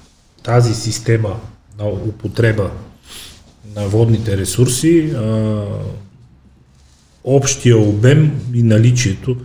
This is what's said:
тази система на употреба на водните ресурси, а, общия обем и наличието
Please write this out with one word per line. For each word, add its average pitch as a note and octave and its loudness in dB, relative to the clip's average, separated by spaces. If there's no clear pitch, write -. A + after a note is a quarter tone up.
тази A#2 2
система A2 -2
на G#2 -8
употреба G#2 -2
на G#2 -6
водните G#2+ 2
ресурси, D3+ 0
а, A2 -2
общия B2 2
обем B2+ 4
и A#2+ 2
наличието A#2 2